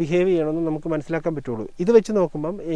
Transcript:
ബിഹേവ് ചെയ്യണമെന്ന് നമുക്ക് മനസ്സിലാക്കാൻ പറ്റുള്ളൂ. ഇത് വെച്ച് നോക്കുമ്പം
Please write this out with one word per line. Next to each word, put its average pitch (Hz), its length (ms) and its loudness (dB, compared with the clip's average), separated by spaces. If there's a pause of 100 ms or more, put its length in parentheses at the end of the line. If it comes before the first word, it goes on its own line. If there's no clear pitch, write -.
ബിഹേവ് 175 300 2
ചെയ്യണമെന്ന് 160 380 0
നമുക്ക് 156 240 -4
മനസ്സിലാക്കാൻ 160 440 -4
പറ്റുള്ളൂ. 117 280 -6 (180)
ഇത് 190 140 4
വെച്ച് 220 220 2
നോക്കുമ്പം 160 360 -2 (200)